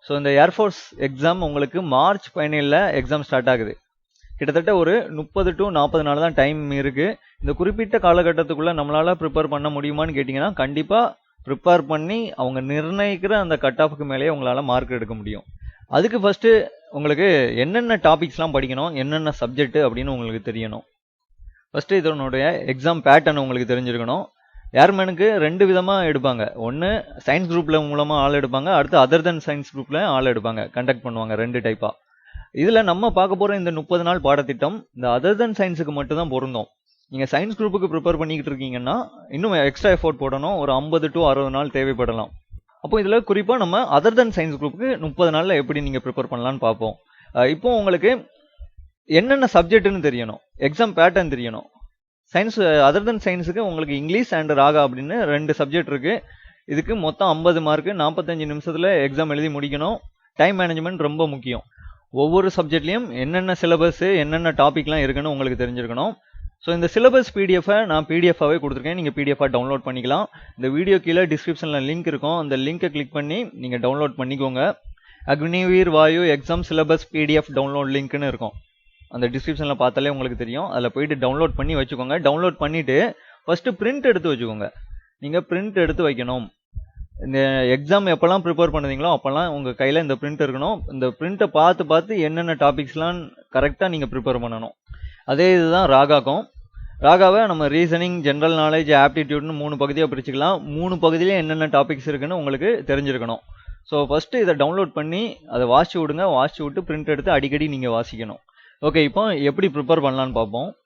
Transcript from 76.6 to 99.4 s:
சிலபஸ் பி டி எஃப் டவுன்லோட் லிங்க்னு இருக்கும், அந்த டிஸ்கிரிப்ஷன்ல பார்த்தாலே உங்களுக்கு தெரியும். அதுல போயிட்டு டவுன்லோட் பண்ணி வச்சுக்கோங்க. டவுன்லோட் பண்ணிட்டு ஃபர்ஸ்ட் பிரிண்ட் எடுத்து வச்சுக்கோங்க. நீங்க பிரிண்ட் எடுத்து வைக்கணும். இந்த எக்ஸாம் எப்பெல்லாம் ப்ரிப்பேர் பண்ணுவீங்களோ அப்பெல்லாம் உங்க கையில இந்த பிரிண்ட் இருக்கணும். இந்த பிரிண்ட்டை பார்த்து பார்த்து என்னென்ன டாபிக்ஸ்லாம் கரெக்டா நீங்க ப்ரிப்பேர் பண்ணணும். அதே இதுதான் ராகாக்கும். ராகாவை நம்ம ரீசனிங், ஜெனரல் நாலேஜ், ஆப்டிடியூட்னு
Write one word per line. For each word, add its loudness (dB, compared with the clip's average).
சிலபஸ் 0
பி -2
டி 2
எஃப் 0
டவுன்லோட் -2
லிங்க்னு -2
இருக்கும், -8
அந்த -4
டிஸ்கிரிப்ஷன்ல -4
பார்த்தாலே 0
உங்களுக்கு -6
தெரியும். -6
அதுல -2
போயிட்டு -4
டவுன்லோட் 0
பண்ணி -2
வச்சுக்கோங்க. -4
டவுன்லோட் 0
பண்ணிட்டு -2
ஃபர்ஸ்ட் -2
பிரிண்ட் -2
எடுத்து 2
வச்சுக்கோங்க. -4
நீங்க -2
பிரிண்ட் -4
எடுத்து 0
வைக்கணும். -2
இந்த -2
எக்ஸாம் 2
எப்பெல்லாம் 2
ப்ரிப்பேர் 2
பண்ணுவீங்களோ -2
அப்பெல்லாம் 0
உங்க -6
கையில 0
இந்த -2
பிரிண்ட் -4
இருக்கணும். -2
இந்த -4
பிரிண்ட்டை -2
பார்த்து 4
பார்த்து 0
என்னென்ன -2
டாபிக்ஸ்லாம் 0
கரெக்டா 0
நீங்க -4
ப்ரிப்பேர் -4
பண்ணணும். -10
அதே 2
இதுதான் 4
ராகாக்கும். 4
ராகாவை 8
நம்ம 0
ரீசனிங், 0
ஜெனரல் 2
நாலேஜ், 2
ஆப்டிடியூட்னு 2